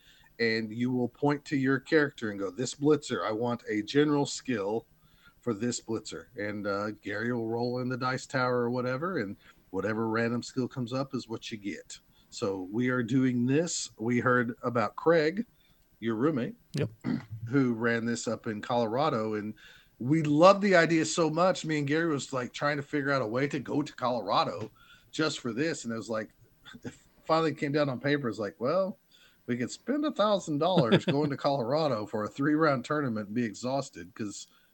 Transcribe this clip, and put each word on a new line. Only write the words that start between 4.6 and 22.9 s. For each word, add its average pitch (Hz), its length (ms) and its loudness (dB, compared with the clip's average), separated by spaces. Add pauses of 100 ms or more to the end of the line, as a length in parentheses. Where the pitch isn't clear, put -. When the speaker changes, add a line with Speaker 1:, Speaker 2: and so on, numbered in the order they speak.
Speaker 1:
for 120 140 -2
this 117 260 -4
blitzer." - 460 -8 (100)
And, 104 300 -6
uh, 101 260 -2 (100)
Gary 107 300 -4
will 113 160 -2
roll 120 320 -2
in 123 80 -4
the 127 80 -4
dice 127 300 -4
tower 127 360 0
or 120 80 0
whatever, 131 480 -2
and 104 180 -4 (340)
whatever 107 380 -2
random 117 340 0
skill 127 260 -2
comes 120 240 -6
up 135 220 -4
is 117 140 -6
what 110 240 -8
you 110 60 -10
get. 98 400 -10 (320)
So 95 420 -4
we 123 180 0
are 127 120 0
doing 123 440 2
this. 156 520 0
We 120 220 0
heard 123 420 2
about 113 340 -2
Craig, 170 500 2 (540)
your 113 160 -2
roommate, 135 400 0 (180)
Speaker 2:
Yep. 131 160 -2 (140)
Speaker 1:
<clears throat> 120 440 -6
who 127 260 2
ran 117 320 0
this 117 200 -2
up 110 220 -4
in 107 120 -6
Colorado, 120 720 0
and 107 200 -6 (460)
we 156 220 2
loved 170 400 8
the 196 120 4
idea 165 300 6
so 160 260 2
much. 170 340 2
Me 156 140 0
and 143 80 0
Gary 160 220 0
was, 139 240 -2
like, 123 200 -4
trying 147 240 -2
to 139 60 -6
figure 143 300 -4